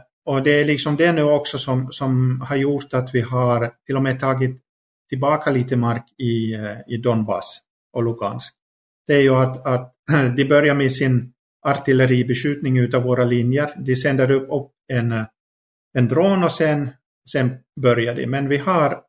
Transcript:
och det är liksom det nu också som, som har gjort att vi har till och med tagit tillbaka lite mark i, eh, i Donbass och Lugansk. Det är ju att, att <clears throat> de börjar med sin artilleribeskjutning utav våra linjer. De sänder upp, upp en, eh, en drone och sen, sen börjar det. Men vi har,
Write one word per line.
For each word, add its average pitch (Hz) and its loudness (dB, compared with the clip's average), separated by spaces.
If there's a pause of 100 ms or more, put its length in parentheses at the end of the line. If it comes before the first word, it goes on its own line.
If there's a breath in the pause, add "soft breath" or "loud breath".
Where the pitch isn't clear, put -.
(260)
och 139 -2
det 147 4
är 147 4
liksom 147 0
det 170 4
nu 156 2
också 147 0
som, 127 -2
som 127 0
har 135 -6
gjort 139 -2
att 127 -2
vi 123 2
har 120 0 (140)
till 139 -4
och 135 0
med 131 -2
tagit 131 -2 (480)
tillbaka 147 0
lite 127 0
mark 120 -2 (140)
i, 113 -2
eh, 107 -8 (100)
i 120 -8
Donbass 110 -2 (340)
och 120 -2
Lugansk. 117 -6 (540)
Det 151 2
är 143 6
ju 135 6
att, 127 0
att 127 -4 (200)
<clears throat> 127 2
de 139 2
börjar 147 4
med 139 2
sin 127 0 (320)
artilleribeskjutning 131 2
utav 123 2
våra 123 0
linjer. 123 0 (120)
De 127 0
sänder 135 0
upp, 135 0
upp 139 -6 (220)
en, 117 0
eh, 113 -4 (760)
en 123 4
drone 180 2
och 156 2
sen, 147 -2 (420)
sen 127 0 (320)
börjar 120 2
det. 127 -4
Men 135 -2
vi 143 2
har, 151 0